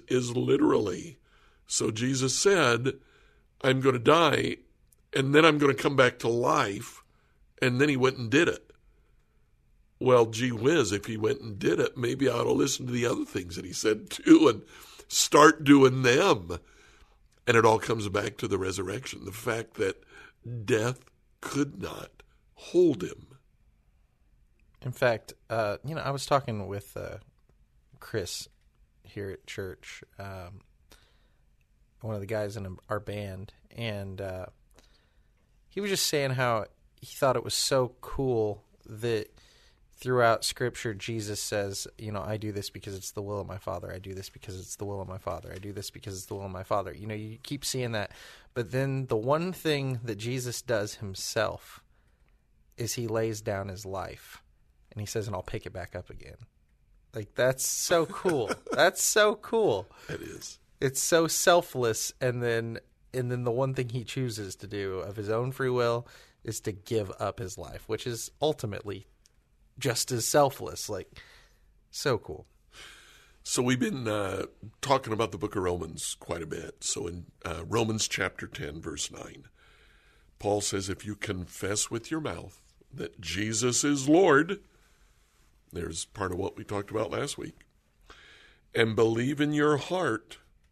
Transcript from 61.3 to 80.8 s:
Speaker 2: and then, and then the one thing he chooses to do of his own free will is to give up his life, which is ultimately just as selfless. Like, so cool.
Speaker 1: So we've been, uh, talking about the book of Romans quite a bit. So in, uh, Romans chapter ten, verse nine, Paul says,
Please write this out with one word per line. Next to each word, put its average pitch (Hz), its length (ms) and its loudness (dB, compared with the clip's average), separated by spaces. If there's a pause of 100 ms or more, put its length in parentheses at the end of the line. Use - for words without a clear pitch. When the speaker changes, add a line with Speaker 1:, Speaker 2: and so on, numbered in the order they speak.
Speaker 2:
and 123 220 -2
then, 113 360 -2 (340)
and 123 180 -2
then 123 140 -4
the 123 60 0
one 131 240 0
thing 127 160 -2
he 123 120 -4
chooses 107 540 -6
to - 100 -14
do 98 340 -6
of 98 160 -8
his 104 120 -6
own 120 240 0
free 135 160 -2
will 120 380 0 (360)
is - 180 -8
to 110 120 -6
give 98 460 -4
up 101 200 -4
his 95 200 -10
life, - 280 -14
which 110 200 -6
is 117 240 -6 (100)
ultimately 101 680 -4 (720)
just - 320 -2
as 117 160 -2
selfless. - 640 0
Like, - 320 -10 (720)
so 131 260 -2
cool. - 300 -12 (960)
Speaker 1:
So - 200 0
we've 123 180 2
been, 135 280 -2
uh, 98 380 -2 (340)
talking 131 320 2
about 104 200 0
the 101 60 -10
book 104 160 -6
of 98 80 0
Romans 87 560 -4
quite 82 240 -8
a 80 40 -8
bit. 82 360 -10
So - 240 -4
in, 87 200 -10 (180)
uh, 82 220 -6
Romans 110 420 0
chapter - 380 -4
ten, 76 340 -10
verse 80 300 -8
nine, - 380 -16 (920)
Paul 104 240 0
says, 98 260 -4